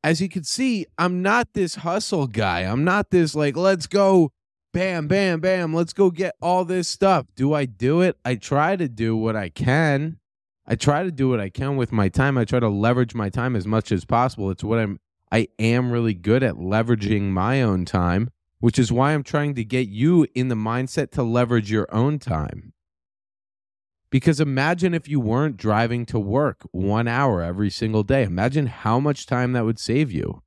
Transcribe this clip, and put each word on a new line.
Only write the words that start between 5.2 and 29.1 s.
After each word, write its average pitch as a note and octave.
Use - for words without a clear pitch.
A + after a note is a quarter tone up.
bam, F3+
let's E3+
go F#3+
get E3+
all F3+
this F3
stuff." F#3
Do C3+
I C#3+
do B2+
it? F#3
I B2
try D3+
to E3+
do A2+
what A2
I G2
can. D3+
I A2+
try D3
to F#3+
do C3+
what A#2+
I G2
can C#3
with B2
my G#2
time. C3
I A#2
try B2
to A#2
leverage A#2
my G#2+
time A#2+
as F2+
much A2
as F#2
possible. A#2
It's F#2
what A2
I'm, G2+
I A2+
am A#2+
really A#2
good G#2+
at, G#2+
leveraging G2+
my G#2
own G2
time, F2+
which B2
is A#2+
why C3
I'm D3
trying D3
to A#2
get B2+
you D3
in B2+
the B2+
mindset A#2+
to C3+
leverage A#2
your G#2+
own C3
time. -
Because C3+
imagine D#3+
if D#3+
you D3
weren't B2
driving A2+
to A2+
work A#2
one G#2
hour A#2
every F#2
single A2
day. C3+
Imagine A#2
how A2+
much D3